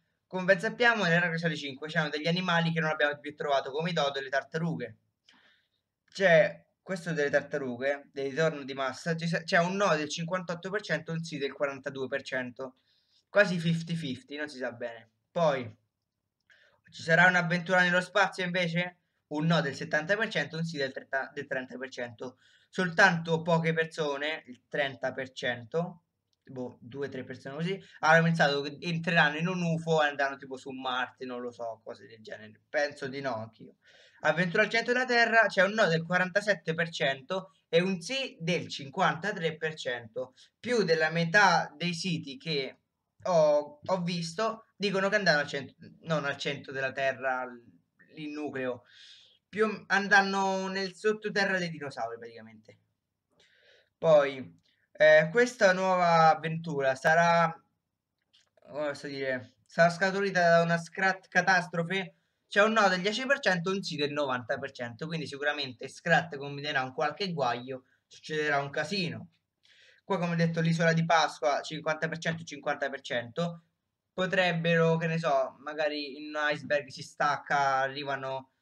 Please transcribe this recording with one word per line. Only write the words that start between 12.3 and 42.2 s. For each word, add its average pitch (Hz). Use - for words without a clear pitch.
quasi 175
fifty 165
fifty, 143
non 147
si 131
sa 127
bene. 117
Poi, 135
ci -
sarà 170
un'avventura 180
nello 180
spazio 190
invece? 175
Un 151
no 165
del 139
settanta 160
per 220
cento, 156
un 165
sì 160
del 135
trenta, 131
del 143
trenta 127
per 127
cento. 123
Soltanto 170
poche 165
persone, 156
il 123
trenta 135
per 131
cento, 127
boh, 127
due, 131
tre 131
persone 131
così, 185
hanno 165
pensato 160
che 147
entreranno 165
in 170
un 180
ufo 165
e 147
andranno 139
tipo 131
su 135
Marte, 127
non 123
lo 123
so, 117
cose 110
del 110
genere. 107
Penso 143
di 135
no 127
anch'io. -
Avventura 175
al 208
centro 226
della 254
Terra, 226
c'è 190
un 196
no 220
del 165
quarantasette 180
per 160
cento 147
e 170
un 190
sì 262
del 165
cinquantatré 165
per 160
cento. 123
Più 226
della 160
metà 170
dei 175
siti 151